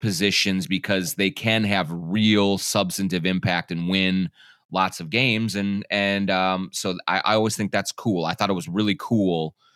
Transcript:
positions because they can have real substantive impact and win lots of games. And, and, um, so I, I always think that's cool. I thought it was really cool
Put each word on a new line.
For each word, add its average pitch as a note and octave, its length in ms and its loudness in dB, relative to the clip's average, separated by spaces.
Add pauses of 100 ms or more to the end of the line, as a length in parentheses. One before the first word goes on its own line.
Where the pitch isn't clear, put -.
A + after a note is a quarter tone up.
positions F#2+ 680 0
because F#2 480 -2
they G2 140 2
can A2 360 0
have F#2+ 260 0
real G2+ 680 2
substantive F#2 680 0
impact F#2 460 0
and E2+ 180 -4
win F#2+ 400 2 (420)
lots F#2 300 -2
of E2 80 -10
games. A2 460 0
And, G2+ 340 -2
and, G2+ 400 0
um, F#2 420 0
so F#2 340 -4
I, F#2 200 0
I G#2 80 2
always A2 240 2
think G#2 160 -2
that's G2+ 180 -2
cool. F#2 320 -2
I E2 100 0
thought G2+ 160 -2
it G2 40 2
was E2+ 160 -4
really G2+ 280 0
cool F2 580 0 (200)